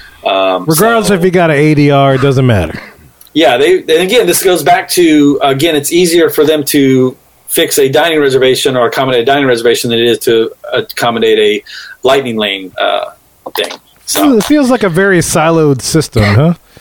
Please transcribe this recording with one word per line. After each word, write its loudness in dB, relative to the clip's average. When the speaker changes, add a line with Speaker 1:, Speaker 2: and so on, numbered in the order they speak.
Speaker 1:
Um, 0
Speaker 2:
Regardless 0
Speaker 1:
so 0
Speaker 2:
if -2
you 0
got 2
an 0
A 2
D 2
R, 2
it -2
doesn't 2
matter. -2
Speaker 1:
Yeah, 2
they, 2
and -8
again, 2
this -2
goes 0
back 2
to, 2
again, 0
it's -4
easier 2
for 0
them 0
to 0
fix -4
a 2
dining 0
reservation 0
or 0
accommodate -2
a -6
dining 0
reservation 0
than 0
it 0
is 0
to 0
accommodate -2
a 0
Lightning -2
Lane, -6
uh, -4
thing. -6
So 0
Speaker 2:
It 0
feels 2
like 0
a 0
very 2
siloed 0
system, -2
huh? 2